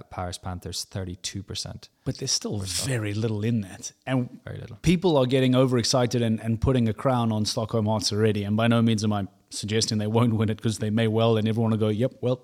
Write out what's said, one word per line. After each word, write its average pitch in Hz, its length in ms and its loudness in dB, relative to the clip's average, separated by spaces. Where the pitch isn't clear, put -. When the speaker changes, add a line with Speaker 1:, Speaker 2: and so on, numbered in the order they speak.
Speaker 1:
Paris 90 300 -8
Panthers, 90 460 -8
thirty-two 95 580 -10
percent. - 460 -12
Speaker 2:
But - 120 -6
there's 135 140 -6
still - 280 -4
Speaker 1:
for 98 60 -6
Stockholm. 92 240 -4
Speaker 2:
very 110 240 -2
little 110 300 -2
in 117 180 0
that. - 300 -12
And 127 360 -2
Speaker 1:
Very - 140 -12
little. - 240 -14
Speaker 2:
people 175 340 2
are 131 120 4
getting 131 260 4
overexcited 123 720 2
and, 110 180 0
and 113 180 -2
putting 127 300 2
a 107 40 0
crown 120 380 0
on 107 140 0
Stockholm 113 400 -2
Hearts 107 260 0
already. 107 340 2
And 104 120 0
by 113 100 2
no 117 140 4
means 113 220 2
am 107 100 0
I 98 140 -2
suggesting 107 480 -2
they 107 80 -2
won't 117 260 4
win 110 160 2
it, 110 100 -4
'cause 110 200 -2
they 107 100 -4
may 113 180 2
well, 113 300 4
and 107 100 2
everyone 110 220 0
will 110 80 2
go, 107 120 2
"Yep, 113 320 0
well, 123 220 -2